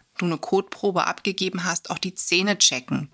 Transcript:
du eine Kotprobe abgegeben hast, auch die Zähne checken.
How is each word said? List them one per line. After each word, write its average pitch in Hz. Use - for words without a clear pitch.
du 180
eine 165
Kotprobe 190
abgegeben 185
hast, 175
auch 165
die 185
Zähne 190
checken. 143